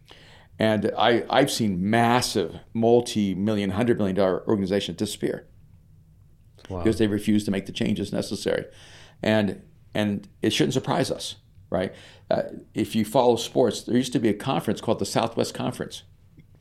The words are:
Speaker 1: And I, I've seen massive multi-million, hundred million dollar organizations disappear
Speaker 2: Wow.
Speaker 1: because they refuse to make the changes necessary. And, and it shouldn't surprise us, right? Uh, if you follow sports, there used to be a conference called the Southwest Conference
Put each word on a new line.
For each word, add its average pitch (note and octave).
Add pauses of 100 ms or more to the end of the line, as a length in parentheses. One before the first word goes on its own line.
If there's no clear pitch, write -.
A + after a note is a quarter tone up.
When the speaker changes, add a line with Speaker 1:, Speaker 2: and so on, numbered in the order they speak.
(580)
Speaker 1:
And G#2+
I, A2+
I've C#3
seen G2
massive A#2 (180)
multi-million, G#2+
hundred G#2
million F#2+
dollar F#2
organizations G2
disappear - (1200)
Speaker 2:
Wow. F#2
Speaker 1:
because F#2+
they A2
refuse G#2
to A2
make G2
the -
changes G#2
necessary. - (560)
And, G#2+ (320)
and G#2 (140)
it A2
shouldn't C#3+
surprise C3
us, - (340)
right? F#2 (380)
Uh, - (300)
if -
you A2
follow B2
sports, A#2
there A2
used B2
to C#3
be A2+
a G2
conference C3+
called -
the G2
Southwest A2+
Conference - (580)